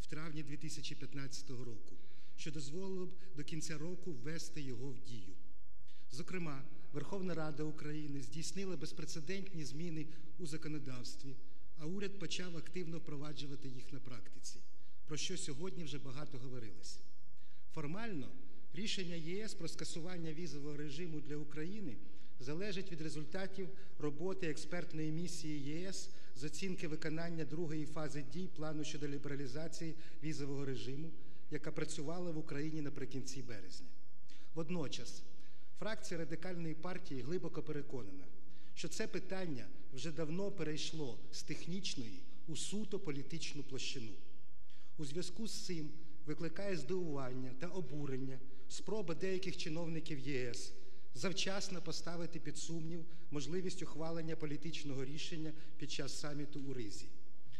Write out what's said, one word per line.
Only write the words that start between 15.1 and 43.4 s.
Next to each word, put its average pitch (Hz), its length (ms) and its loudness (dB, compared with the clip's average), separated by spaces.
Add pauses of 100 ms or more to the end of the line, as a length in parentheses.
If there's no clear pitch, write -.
що 185 200 2
сьогодні 160 460 0
вже 143 160 0
багато 139 380 0
говорилось. 120 640 0 (800)
Формально 160 500 0 (460)
рішення 175 420 0
Є 175 300 0
С - 80 0
про 165 140 0
скасування 165 640 0
візового 147 440 0
режиму 151 440 0
для 147 140 0
України 156 600 0 (420)
залежить 180 520 0
від 156 100 0
результатів 160 680 0 (300)
роботи 170 500 0
експертної 156 600 0
місії 151 480 0
Є 156 300 0
С - 200 0 (260)
з 123 80 0
оцінки 175 440 0
виконання 160 580 0
другої 151 400 0
фази 147 480 0
дій 180 220 0
плану 156 280 0
щодо 147 240 0
лібералізації 143 880 0 (280)
візового 143 420 0
режиму, 135 460 0 (400)
яка 151 200 0
працювала 160 600 0
в 156 60 0
Україні 151 440 0
наприкінці 131 600 0
березня. 110 460 0 (680)
Водночас, 151 680 0 (560)
фракція 202 400 0
Радикальної 165 540 0
партії 160 480 0
глибоко 160 420 0
переконана, 120 600 0 (480)
що - 140 0
це 220 200 0
питання 185 580 0 (280)
вже 131 180 0
давно 165 400 0
перейшло 156 640 0 (140)
з - 120 0
технічної 190 800 0 (260)
у 156 80 0
суто 202 440 0
політичну 147 640 0